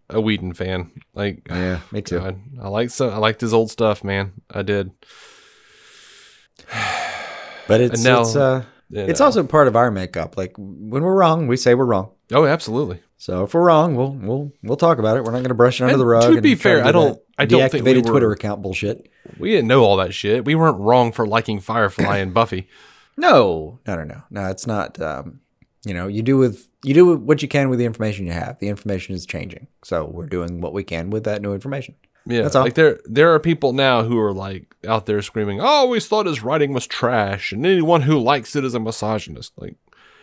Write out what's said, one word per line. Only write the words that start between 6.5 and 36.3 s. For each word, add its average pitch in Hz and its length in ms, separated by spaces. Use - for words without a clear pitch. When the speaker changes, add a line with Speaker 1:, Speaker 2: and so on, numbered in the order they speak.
Speaker 1:
<sighs> - 60
Speaker 2:
But 110 120
it's, 120 140
Speaker 1:
And 113 100
now, 123 180
Speaker 2:
it's, 113 120
uh, 131 300
Speaker 1:
you 104 120
Speaker 2:
it's - 180
Speaker 1:
know. 285 60
Speaker 2:
also 220 180
part 143 240
of 110 80
our 120 160
makeup. 92 440
Like, 92 220
when 107 460
we're 185 100
wrong, 165 320
we 123 100
say 123 200
we're 131 100
wrong. 98 240
Speaker 1:
Oh, 147 120
absolutely. 117 560
Speaker 2:
So 92 260
if - 100
we're 170 100
wrong, 165 300
we'll, 131 200
we'll, 135 380
we'll 123 120
talk 165 220
about 110 180
it. 131 60
We're 113 80
not 123 120
gonna 123 120
brush 120 260
it 127 40
under 127 100
Speaker 1:
And 135 60
Speaker 2:
the 127 60
rug 117 180
Speaker 1:
to 120 80
Speaker 2:
and 117 100
Speaker 1:
be 254 140
Speaker 2:
try - 60
Speaker 1:
fair, 180 160
Speaker 2:
to 127 40
Speaker 1:
I 120 60
Speaker 2:
do 147 40
Speaker 1:
don't, 156 220
Speaker 2:
that - 80
Speaker 1:
I 143 80
don't 127 240
think 123 140
we 127 100
Speaker 2:
deactivated 120 120
Twitter 117 200
Speaker 1:
were 107 60
Speaker 2:
account 104 300
bullshit. 98 460
Speaker 1:
We 202 140
didn't 139 160
know 127 160
all 101 140
that 92 140
shit. 104 320
We 147 120
weren't 156 240
wrong 117 320
for 117 120
liking 110 360
Firefly 101 580
and 92 160
Buffy. 98 340
Speaker 2:
<clears throat> - 240
No, 113 680
no, 101 80
no, 82 100
no. 78 260
No, 98 200
it's - 160
not. 104 340
Um, 76 400
you 101 100
know, 90 140
you 104 140
do 135 140
with, 127 320
you 135 120
do 175 220
what 143 260
you 139 60
can 139 200
with 127 100
the 120 60
information 107 420
you 85 60
have. 85 260
The 101 100
information 101 460
is 87 100
changing, 85 440
so 82 220
we're 82 200
doing 87 340
what 80 120
we 98 100
can 85 280
with 107 140
that 104 180
new 101 120
information. 135 400
Speaker 1:
Yeah, 120 180
Speaker 2:
That's 147 120
all. 131 80
Speaker 1:
like, 127 120
there, 156 300
there 156 300
are 156 60
people 156 320
now 127 320
who 117 160
are, 104 120
like, 95 440
out 107 200
there 104 160
screaming, 101 380
"Oh, 277 280
we 240 100
thought 214 280
his 143 140